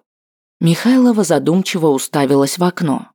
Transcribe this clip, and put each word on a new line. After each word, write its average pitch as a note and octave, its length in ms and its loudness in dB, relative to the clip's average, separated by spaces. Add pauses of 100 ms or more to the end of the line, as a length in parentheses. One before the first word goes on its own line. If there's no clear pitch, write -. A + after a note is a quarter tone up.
(600)
Михайлова A3+ 640 2
задумчиво D#3+ 640 0
уставилась C#3 720 0
в F3+ 60 0
окно. D#3+ 500 -4